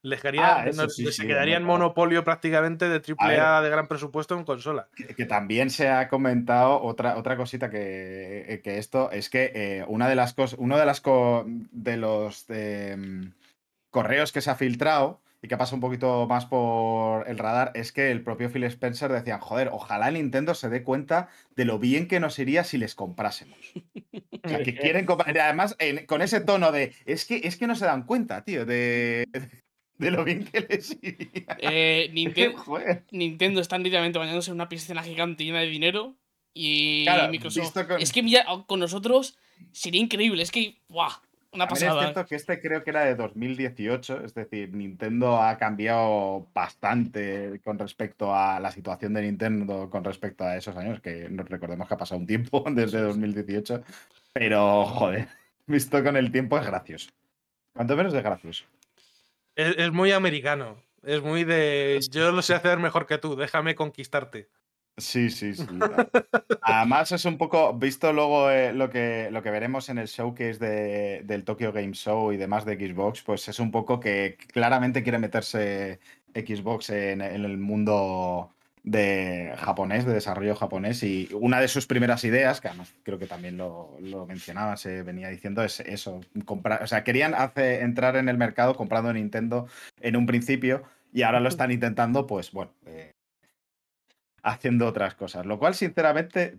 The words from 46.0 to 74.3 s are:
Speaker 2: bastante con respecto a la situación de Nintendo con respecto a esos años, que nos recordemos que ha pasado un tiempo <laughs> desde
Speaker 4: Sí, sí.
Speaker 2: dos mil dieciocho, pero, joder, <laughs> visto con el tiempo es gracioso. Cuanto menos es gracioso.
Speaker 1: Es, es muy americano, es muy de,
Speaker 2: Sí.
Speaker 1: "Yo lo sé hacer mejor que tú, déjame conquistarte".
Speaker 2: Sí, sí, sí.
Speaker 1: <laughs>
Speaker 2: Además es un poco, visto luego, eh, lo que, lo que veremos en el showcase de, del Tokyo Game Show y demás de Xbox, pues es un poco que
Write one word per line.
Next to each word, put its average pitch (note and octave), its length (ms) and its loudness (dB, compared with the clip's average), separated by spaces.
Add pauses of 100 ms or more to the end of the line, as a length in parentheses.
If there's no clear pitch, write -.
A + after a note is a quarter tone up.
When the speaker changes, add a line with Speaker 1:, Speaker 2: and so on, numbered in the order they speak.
Speaker 2:
bastante G2+ 1120 -2
con G#2+ 140 -4
respecto G2+ 560 -4
a F#2+ 260 2
la F#2+ 100 -4
situación F#2+ 440 -6
de G#2+ 80 0
Nintendo G2+ 640 -2
con F#2+ 160 -6
respecto F#2+ 400 -8
a F2+ 140 -2
esos F2+ 180 -10
años, G2 240 -6
que E2+ 300 -10
nos F#2 180 -8
recordemos F2 400 -8
que - 60 0
ha - 20 -10
pasado - 240 -6
un F2 60 -8
tiempo A#2 400 0
<laughs> D#3 40 -4
desde A2+ 280 2
Speaker 4:
Sí, - 0 -
sí. A2 40 2
Speaker 2:
dos G#2 140 0
mil G#2+ 160 -2
dieciocho, G#2 500 -4 (520)
pero, G#2 500 4
joder, A2 440 0 (200)
<laughs> - 180 -20
visto C#3+ 380 2
con C#3 140 4
el B2+ 120 2
tiempo B2+ 280 2
es - 80 -2
gracioso. F#2 420 -8 (680)
Cuanto A#2+ 220 2
menos F3+ 160 2
es C3+ 100 0
gracioso. F2+ 420 -4 (920)
Speaker 1:
Es, D#3+ 220 2
es E3+ 120 2
muy F#3+ 220 4
americano, D3 720 0 (200)
es C#3+ 200 0
muy D#3+ 220 0
de, D3 580 2
Speaker 2:
Sí. C3+ 100 -6
Speaker 1:
"Yo D#3+ 180 4
lo F3 120 2
sé - 120 2
hacer F3 240 4
mejor E3+ 280 0
que D3+ 100 0
tú, D3+ 200 -4
déjame D3+ 380 0
conquistarte". C#3 760 -6 (480)
Speaker 2:
Sí, A#2+ 320 0
sí, G#2 240 -6
sí. D#3 100 -6
Speaker 1:
<laughs> G#3 960 0
Speaker 2:
Además A#2 520 4
es F3 120 -2
un E3 140 0
poco, D#3+ 360 4
visto C3+ 380 0
luego, D3 380 4
eh, B2+ 220 4
lo C3 180 0
que, A#2 400 -2
lo A2 140 -4
que G#2+ 60 -2
veremos A#2+ 400 -4
en B2 80 -4
el A2 100 -6
showcase A#2 500 -6
de, G#2 680 -2
del G2+ 200 -4
Tokyo A2 280 -2
Game G2+ 200 -4
Show G#2+ 400 0
y G2+ 40 -2
demás G2+ 280 -2
de G#2+ 100 -2
Xbox, G2 480 -4
pues G#2 260 -4
es A2 120 -8
un A2+ 100 0
poco A#2 300 0
que G2 360 0 (160)